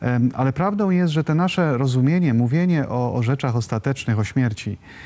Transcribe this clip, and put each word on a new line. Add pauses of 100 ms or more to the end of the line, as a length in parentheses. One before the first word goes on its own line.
Em,
ale
prawdą
jest,
że
te
nasze
rozumienie,
mówienie
o,
o
rzeczach
ostatecznych,
o
śmierci, (280)